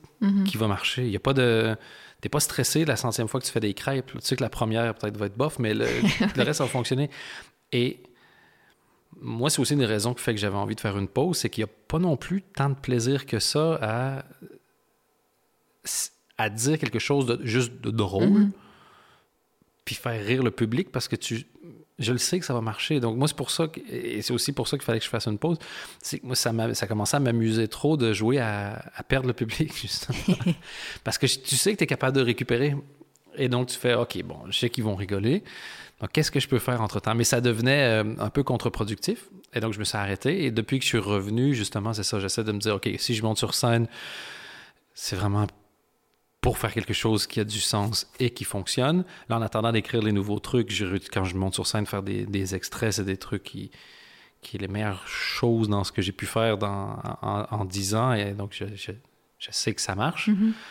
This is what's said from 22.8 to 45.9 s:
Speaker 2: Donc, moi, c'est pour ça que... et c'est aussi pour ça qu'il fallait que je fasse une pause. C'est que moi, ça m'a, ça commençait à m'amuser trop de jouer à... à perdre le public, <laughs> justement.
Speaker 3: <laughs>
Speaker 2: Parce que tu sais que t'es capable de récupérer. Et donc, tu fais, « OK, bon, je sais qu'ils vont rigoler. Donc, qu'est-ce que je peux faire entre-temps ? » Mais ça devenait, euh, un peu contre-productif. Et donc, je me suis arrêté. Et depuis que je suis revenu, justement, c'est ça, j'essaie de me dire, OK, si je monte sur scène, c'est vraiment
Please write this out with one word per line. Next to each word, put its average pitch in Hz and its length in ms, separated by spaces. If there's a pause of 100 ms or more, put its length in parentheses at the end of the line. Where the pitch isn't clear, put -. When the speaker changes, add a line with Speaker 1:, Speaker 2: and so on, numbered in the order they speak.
Speaker 2:
Donc, 113 160
moi, 131 100
c'est 156 100
pour 135 140
ça 165 180
que... - 120 (100)
et 120 300
c'est - 140
aussi 117 180
pour 123 160
ça - 80
qu'il - 80
fallait 117 140
que - 80
je - 20
fasse - 200
une 104 100
pause. 165 180 (460)
C'est - 160
que - 80
moi, 127 100
ça - 160
m'a, 113 220
ça 110 120
commençait 104 300
à 143 40
m'amuser 113 480
trop 156 280
de 117 160
jouer 110 260
à... 104 460 (100)
à - 80
perdre 131 260
le 123 40
public, 117 440
<laughs> - 40
justement. - 380 (460)
Speaker 3:
<laughs> - 400
Speaker 2:
Parce 113 120
que - 80
tu - 320
sais 196 160
que 202 60
t'es 170 80
capable 131 280
de 135 60
récupérer. 123 560 (600)
Et 135 100
donc, 123 200
tu - 100
fais, « 123 160
OK, 113 300
bon, 90 120 (140)
je - 80
sais 120 100
qu'ils 117 160
vont 107 100
rigoler. 101 480 (600)
Donc, - 100
qu'est-ce 151 180
que - 80
je 135 100
peux 127 100
faire 120 240
entre-temps ? » 107 340
Mais 117 80
ça 120 160
devenait, 120 640
euh, 110 140
un 107 100
peu 143 140
contre-productif. 117 880 (240)
Et 120 60
donc, 110 120
je 101 60
me 107 60
suis - 120
arrêté. 107 480
Et 131 60
depuis 117 300
que - 40
je - 60
suis 120 80
revenu, 104 560
justement, 110 400
c'est 101 80
ça, 101 180
j'essaie 98 240
de 107 80
me 104 60
dire, 107 160
OK, 101 240
si - 160
je 107 80
monte 110 160
sur - 160
scène, 117 340 (1040)
c'est - 240
vraiment 101 300 (920)